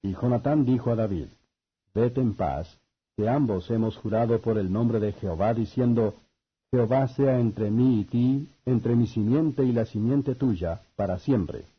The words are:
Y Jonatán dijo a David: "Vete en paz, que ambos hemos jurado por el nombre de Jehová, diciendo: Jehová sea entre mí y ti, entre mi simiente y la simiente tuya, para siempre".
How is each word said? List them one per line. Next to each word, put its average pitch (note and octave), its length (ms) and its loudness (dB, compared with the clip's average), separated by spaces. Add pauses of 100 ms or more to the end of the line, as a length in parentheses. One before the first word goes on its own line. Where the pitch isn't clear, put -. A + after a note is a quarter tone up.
Y G2 120 -6
Jonatán B2 520 0
dijo B2 280 0
a - 20 2
David: G2 320 -4 (680)
"Vete B2 280 0
en A#2 140 0
paz, D#2 440 -6 (380)
que G#2+ 120 0
ambos A#2 420 0
hemos A2 280 -2
jurado A2+ 420 0
por A2 160 0
el F#2+ 160 -2
nombre A2+ 260 0
de G#2 140 -2
Jehová, F#2+ 400 -2
diciendo: A2+ 640 0 (560)
Jehová B2+ 380 2
sea C3 300 2
entre A2 320 0
mí A#2+ 300 4
y G2 40 -2
ti, B2+ 440 0 (160)
entre A#2+ 320 2
mi A#2+ 100 4
simiente C3 560 0
y B2+ 100 2
la A#2 120 2
simiente B2+ 500 0
tuya, F2 460 -2 (160)
para F#2 220 -2
siempre". A2 480 -2 (120)